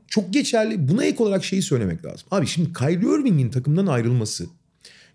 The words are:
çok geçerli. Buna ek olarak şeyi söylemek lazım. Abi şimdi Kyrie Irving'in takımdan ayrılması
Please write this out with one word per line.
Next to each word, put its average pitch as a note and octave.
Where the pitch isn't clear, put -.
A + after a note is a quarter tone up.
çok F#3+
geçerli. A3
Buna A3+
ek D4
olarak G3
şeyi F#3+
söylemek G#2
lazım. -
Abi F#3
şimdi D#3+
Kyrie F#3
Irving'in D#3
takımdan D3
ayrılması A#2